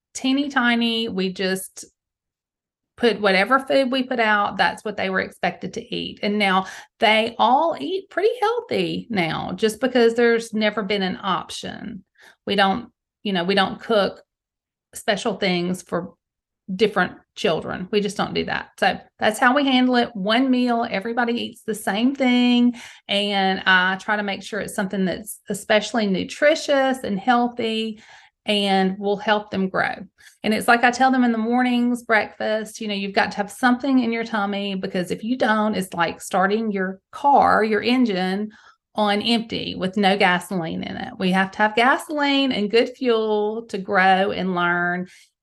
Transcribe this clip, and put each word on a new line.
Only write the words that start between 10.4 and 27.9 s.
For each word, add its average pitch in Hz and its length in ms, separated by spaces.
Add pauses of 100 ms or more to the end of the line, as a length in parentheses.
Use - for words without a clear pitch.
never 214 300
been 202 180
an 180 200
option. - 800 (420)
We 101 100
don't, 95 360 (320)
you 202 100
know, 170 100
we 190 120
don't - 260
cook 208 400 (720)
special 202 440
things 180 440
for 180 320 (640)
different 196 380 (220)
children. 180 560
We 214 80
just 196 160
don't 180 200
do 165 100
that. - 240 (100)
So 190 200 (180)
that's 220 220
how 254 160
we 294 100
handle 254 300
it. 240 200
One 226 360
meal, 247 360
everybody 233 460
eats 220 300
the 220 120
same 220 380
thing. 247 640 (320)
And 202 580
I 185 320
try 208 200
to 208 60
make 196 200
sure 208 160
it's - 160
something 190 280
that's - 360 (100)
especially 214 560
nutritious 269 1000
and 202 160
healthy 226 800 (440)